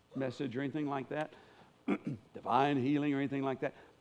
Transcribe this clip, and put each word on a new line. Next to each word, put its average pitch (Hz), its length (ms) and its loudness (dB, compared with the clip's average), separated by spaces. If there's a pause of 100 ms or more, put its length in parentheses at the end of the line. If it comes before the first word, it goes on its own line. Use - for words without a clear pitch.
(160)
message 131 420 -4
or 139 40 0
anything 143 280 -2
like 139 200 -4
that, 151 240 -4 (540)
<clears throat> 202 100 2 (360)
divine 135 480 2
healing 143 320 2
or 139 40 2
anything 139 260 0
like 135 180 -2
that, 143 120 -2 (280)